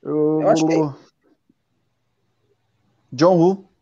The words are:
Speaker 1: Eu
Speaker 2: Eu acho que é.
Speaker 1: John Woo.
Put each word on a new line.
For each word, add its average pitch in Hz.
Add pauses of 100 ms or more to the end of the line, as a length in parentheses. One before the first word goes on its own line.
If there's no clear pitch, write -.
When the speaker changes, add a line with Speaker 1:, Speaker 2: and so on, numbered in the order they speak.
Speaker 1:
Eu 151
Speaker 2:
Eu 165
acho 160
que 160
é. 156 (2250)
Speaker 1:
John 170
Woo. 185 (160)